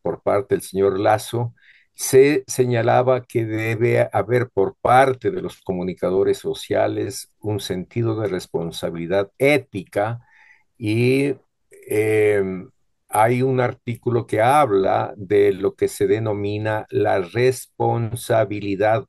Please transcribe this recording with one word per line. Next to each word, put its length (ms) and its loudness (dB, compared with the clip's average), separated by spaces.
por 200 -6
parte 320 0
del 80 -4
señor 360 0
Lazo, 560 -2
se 520 4
señalaba 800 2
que 200 -4
debe 680 0
haber 380 0
por 300 -2
parte 500 2
de 120 -6
los 180 -10
comunicadores 800 -2
sociales 920 -4
un 200 -4
sentido 600 -4
de 80 -2
responsabilidad 1080 -6
ética 880 -2
y, 560 0
em, 800 0
hay 340 2
un 180 0
artículo 640 -2
que 140 -2
habla 760 2
de 360 2
lo 220 -2
que 140 -2
se 180 -2
denomina 840 -2
la 300 0
responsabilidad 1900 -2